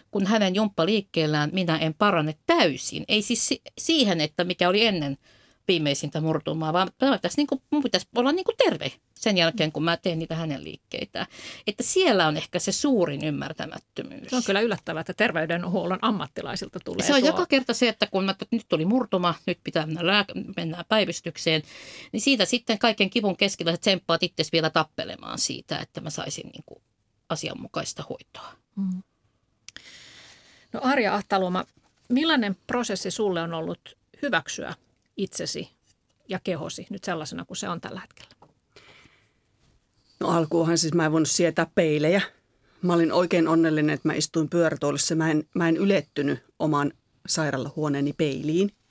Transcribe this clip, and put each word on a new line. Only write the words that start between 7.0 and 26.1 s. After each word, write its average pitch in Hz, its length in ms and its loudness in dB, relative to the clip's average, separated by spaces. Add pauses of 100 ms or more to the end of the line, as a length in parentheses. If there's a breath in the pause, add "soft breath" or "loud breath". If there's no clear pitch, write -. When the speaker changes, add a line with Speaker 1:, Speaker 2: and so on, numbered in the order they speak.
Speaker 1:
mä 269 160 4
pitäisi, - 200 -4
niin 294 100 2
kuin, 269 140 -4 (100)
mun 294 120 2
pitäisi - 320 0
olla, 247 160 2
niin 370 140 0
kuin, 453 120 -2
terve 170 340 2 (220)
sen 208 240 0
jälkeen, 165 340 2
kun 151 120 -4
mä 165 140 0
teen 170 220 -2
niitä 165 160 -6
hänen 160 280 -6
liikkeitä. - 640 -10 (400 loud breath)
Että 214 160 -6
siellä 233 440 4
on 151 100 2
ehkä 165 220 -4
se 196 120 -2
suurin 175 540 0
ymmärtämättömyys. - 1040 -8
Speaker 2:
Se 254 60 -4
on 247 100 0
kyllä 196 160 2
yllättävää, 170 400 -4
että 175 120 -8
terveydenhuollon 175 880 0
ammattilaisilta 170 840 -4
tulee - 220 -4
Speaker 1:
Se 285 60 4
on 277 60 6
Speaker 2:
tuo 269 100 4
Speaker 1:
joka - 160 0
kerta 254 280 0
se, 247 140 2
että 214 200 0
kun 190 160 0
mä, 196 80 0
että - 200 -8
nyt 233 180 -2
tuli 156 160 2
murtuma, 185 500 2 (100)
nyt 180 180 -2
pitää 185 220 -2
mennä 160 160 -6
lääk-, 190 540 0
mennään 170 340 -6
päivystykseen, 165 720 0 (500 loud breath)
niin 208 100 -4
siitä 247 240 4
sitten 233 340 -2
kaiken 214 300 2
kivun 208 280 0
keskellä 190 340 0
sä 170 60 -2
tsemppaat 175 460 0
itses 165 280 -2
vielä 160 180 2
tappelemaan - 720 -4
siitä, - 400 -6
että - 220 -12
mä 156 80 -10
saisin, - 400 -10